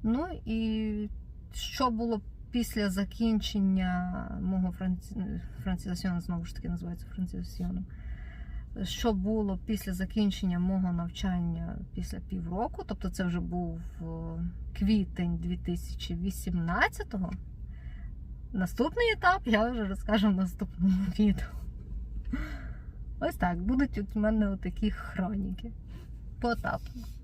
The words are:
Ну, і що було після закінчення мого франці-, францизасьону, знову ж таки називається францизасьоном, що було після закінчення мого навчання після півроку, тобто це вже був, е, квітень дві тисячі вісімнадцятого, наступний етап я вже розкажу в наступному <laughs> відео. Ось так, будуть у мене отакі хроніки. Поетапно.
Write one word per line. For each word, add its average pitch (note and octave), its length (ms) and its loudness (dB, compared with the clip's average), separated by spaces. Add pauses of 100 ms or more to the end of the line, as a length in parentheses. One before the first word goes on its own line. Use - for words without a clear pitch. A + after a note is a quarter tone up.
Ну, B3 240 4 (180)
і A3 640 0 (440)
що - 380 2
було A3+ 300 2 (300)
після A3 380 2
закінчення F#3+ 1400 2 (140)
мого F#3 300 4
франці-, F3+ 720 -2 (220)
францизасьону, F3+ 580 0
знову F3 240 -2
ж - 100 -6
таки - 140 -4
називається F3 360 -4
францизасьоном, F#3 800 -4 (1000)
що A3 300 2
було G3 520 2
після G3+ 280 -2
закінчення F#3 680 2
мого F#3 340 2
навчання E3+ 840 0 (180)
після F#3 260 -4
півроку, F3+ 680 -4
тобто F#3+ 220 -2
це F#3+ 140 -2
вже F3 160 2
був, E3+ 400 -2
е, E3+ 260 -8 (720)
квітень F#3 580 4
дві F3 200 -2
тисячі - 580 -4
вісімнадцятого, F#3 1160 0 (1200)
наступний D#4+ 580 2
етап F#4+ 340 6
я A3+ 240 6
вже A3+ 160 -2
розкажу G3+ 440 4
в F#3+ 60 6
наступному F#3+ 680 2
<laughs> F3+ 140 -2
відео. G#3 280 4 (1700)
Ось E4+ 160 0
так, F3 260 2
будуть B3+ 380 2 (160)
у G#3+ 40 2
мене G#3+ 300 4
отакі G3 420 0
хроніки. G3 800 -2 (680)
Поетапно. - 640 -2 (200)